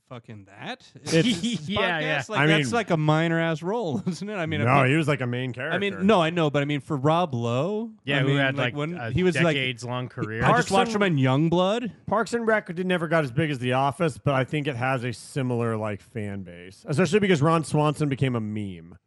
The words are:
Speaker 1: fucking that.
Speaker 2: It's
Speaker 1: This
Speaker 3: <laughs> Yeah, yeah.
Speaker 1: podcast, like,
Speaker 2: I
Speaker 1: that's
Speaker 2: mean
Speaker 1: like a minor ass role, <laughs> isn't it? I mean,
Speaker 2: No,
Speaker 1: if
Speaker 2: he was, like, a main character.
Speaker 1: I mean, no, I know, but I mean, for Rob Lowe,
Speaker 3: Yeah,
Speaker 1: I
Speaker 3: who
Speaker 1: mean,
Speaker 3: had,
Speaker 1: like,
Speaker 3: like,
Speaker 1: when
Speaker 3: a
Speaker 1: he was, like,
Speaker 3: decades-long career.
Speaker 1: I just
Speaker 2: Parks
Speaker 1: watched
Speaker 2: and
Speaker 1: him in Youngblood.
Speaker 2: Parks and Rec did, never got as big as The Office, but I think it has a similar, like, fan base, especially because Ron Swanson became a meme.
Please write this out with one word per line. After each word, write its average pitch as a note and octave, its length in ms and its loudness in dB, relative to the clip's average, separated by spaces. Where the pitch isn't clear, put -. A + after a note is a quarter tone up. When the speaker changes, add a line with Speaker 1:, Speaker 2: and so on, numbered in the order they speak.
Speaker 1:
fucking A2+ 360 -16
that. C3 380 -14
Speaker 2:
It's D#3 160 -6
Speaker 1:
This E3+ 300 4
Speaker 3:
<laughs> F3+ 260 -4
Yeah, F3+ 300 0
yeah. D3+ 200 -2
Speaker 1:
podcast, C3 100 -6
like, G#3+ 120 0
Speaker 2:
I D3 60 6
Speaker 1:
that's D#3 200 4
Speaker 2:
mean A2 80 -2
Speaker 1:
like A#3 160 -2
a E3+ 80 4
minor D#3+ 420 2
ass E3 220 -2
role, F3 420 -4
<laughs> - 20 -4
isn't F#3 220 -6
it? G#3+ 60 -8
I F3 100 -2
mean, D#3 180 -2
Speaker 2:
No, C3 200 6
Speaker 1:
if B2+ 80 4
Speaker 2:
he D3 60 4
was, D#3 120 2
like, C#3 140 0
a B2 40 -2
main B2 280 -4
character. D3 200 -6
Speaker 1:
I F3+ 40 -2
mean, G3 280 -2
no, G3+ 140 6
I D#3+ 80 2
know, E3 220 2
but C#3+ 100 2
I C#3+ 60 0
mean, D3 140 -2
for - 160 -6
Rob D#3 380 2
Lowe, D3+ 560 -2
Speaker 3:
Yeah, C#3 140 -2
Speaker 1:
I - 20 2
Speaker 3:
who C3+ 80 2
Speaker 1:
mean, C#3 80 2
Speaker 3:
had, C#3 220 2
Speaker 1:
like, B2 160 -2
Speaker 3:
like, - 20 -6
Speaker 1:
when D3+ 180 -4
Speaker 3:
a A#2 160 -6
Speaker 1:
he E3 120 2
was, F3+ 140 4
like, C#3 200 4
Speaker 3:
decades-long B2 540 -4
career. A2 340 -6
Speaker 1:
I - 40 4
just A3+ 200 2
Speaker 2:
Parks - 20 -6
Speaker 1:
watched G3 240 2
Speaker 2:
and G#3 80 0
Speaker 1:
him F3 160 2
in C3 60 4
Youngblood. F#3+ 400 0
Speaker 2:
Parks A3+ 280 -2
and A#3 120 -2
Rec G#3+ 280 2
did, F#3 120 -4
never F3 220 0
got D#3+ 160 2
as A#2+ 80 -6
big D3+ 180 0
as C3+ 80 -2
The B2 140 0
Office, C#3 460 0
but C#3+ 160 0
I C3 100 2
think D3 220 -4
it C#3 100 -4
has B2+ 280 -2
a B2 100 -4
similar, A#2 640 -2
like, G#2+ 240 -6
fan G2+ 400 -8
base, F2+ 440 -18
especially E3 340 2
because F#3 200 4
Ron E3 240 2
Swanson D3+ 460 0
became C3 260 0
a A2+ 40 0
meme. F#2+ 680 -8